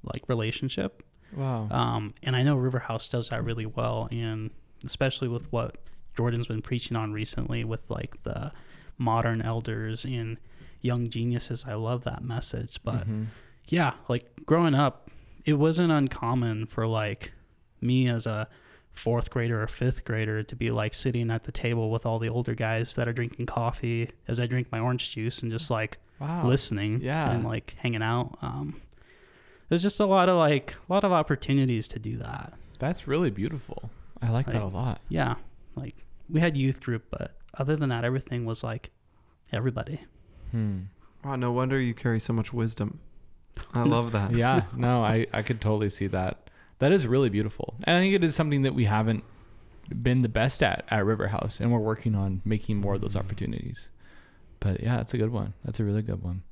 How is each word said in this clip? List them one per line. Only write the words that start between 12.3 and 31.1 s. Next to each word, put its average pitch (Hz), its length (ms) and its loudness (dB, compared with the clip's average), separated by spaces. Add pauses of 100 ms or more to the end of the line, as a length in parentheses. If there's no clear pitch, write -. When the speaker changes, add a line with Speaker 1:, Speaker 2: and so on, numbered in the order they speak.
Speaker 1:
But 117 180 -2
Speaker 2:
Mm-hmm. 107 220 -2 (440)
Speaker 1:
yeah, 165 260 2 (140)
like, 123 240 -2 (140)
growing 165 300 4
up, 139 340 2 (360)
it 151 80 4
wasn't 160 380 4
uncommon 120 760 2
for, 113 200 -2
like, 107 460 -2 (480)
me 127 260 4
as 117 180 0
a 110 220 -2 (460)
fourth 117 360 0
grader 117 320 0
or 110 60 0
fifth - 380 -2
grader 110 360 -2
to 113 140 -8
be, 120 140 -2
like, 110 240 0
sitting 120 360 0
at 113 140 -2
the - 80 -8
table 117 400 0
with 113 140 -2
all 113 120 0
the 113 120 -2
older 120 260 -2
guys 113 400 -2
that 120 120 0
are 117 60 -2
drinking 120 320 -4
coffee 117 640 -2 (180)
as 117 120 0
I 123 80 0
drink 127 240 0
my 113 80 -2
orange 123 320 0
juice 113 320 -4
and 117 80 -2
just, 117 180 -4
like, 110 280 0 (220)
Speaker 2:
Wow. 156 280 0
Speaker 1:
listening 110 540 2
Speaker 2:
Yeah. 143 300 0
Speaker 1:
and, 117 140 0
like, 113 320 -6
hanging 117 240 -2
out. 120 400 0
Um, 143 400 -6 (880)
there's 170 140 2
just 202 160 0
a 208 80 6
lot 185 220 8
of, 180 80 6
like, 147 360 4 (160)
a 180 40 2
lot 202 100 4
of 196 80 4